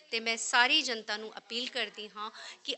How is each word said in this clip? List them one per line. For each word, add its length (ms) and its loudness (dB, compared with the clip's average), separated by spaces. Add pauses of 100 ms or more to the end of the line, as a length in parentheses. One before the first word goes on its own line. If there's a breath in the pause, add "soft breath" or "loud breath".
(100)
ਤੇ 100 0
ਮੈਂ 160 0
ਸਾਰੀ 460 6
ਜਨਤਾ 340 -2
ਨੂੰ 220 -10
ਅਪੀਲ 300 -6
ਕਰਦੀ 480 -6
ਹਾਂ 140 -8 (340 loud breath)
ਕਿ 140 -6